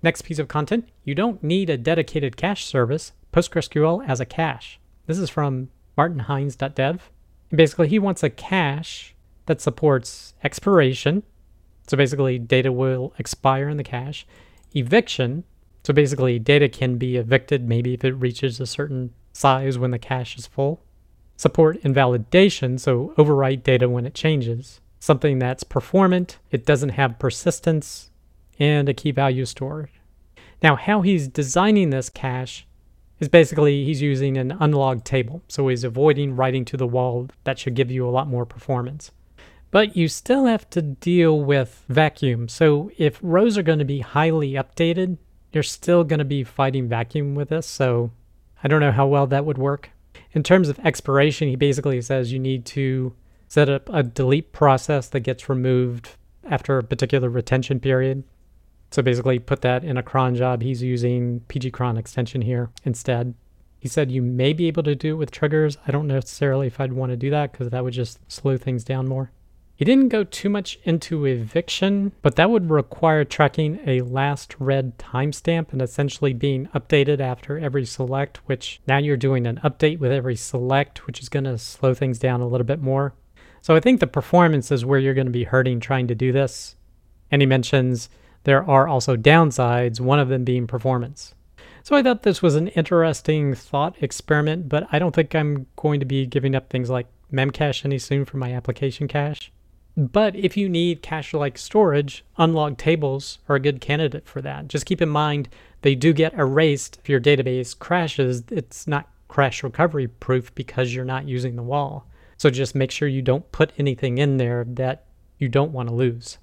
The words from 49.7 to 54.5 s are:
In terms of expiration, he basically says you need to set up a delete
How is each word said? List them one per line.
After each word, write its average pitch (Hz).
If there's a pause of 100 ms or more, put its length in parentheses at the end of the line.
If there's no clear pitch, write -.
In 156
terms 180
of 139
expiration, 143
he 127
basically 135
says 127
you 131
need 131
to 131 (320)
set 147
up 139
a 160
delete 131